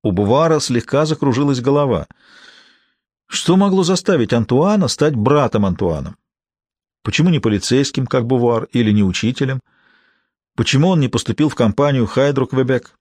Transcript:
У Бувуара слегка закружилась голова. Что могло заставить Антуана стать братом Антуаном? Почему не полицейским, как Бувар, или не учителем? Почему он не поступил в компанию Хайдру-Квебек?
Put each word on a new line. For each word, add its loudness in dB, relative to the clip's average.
У 0
Бувуара 2
слегка -2
закружилась 0
голова. 0
Что 0
могло 2
заставить 0
Антуана 2
стать 0
братом 0
Антуаном? -4
Почему 0
не 2
полицейским, 0
как -2
Бувар, 0
или 2
не 2
учителем? -2
Почему 2
он 2
не 0
поступил -2
в -4
компанию 0
Хайдру-Квебек? -2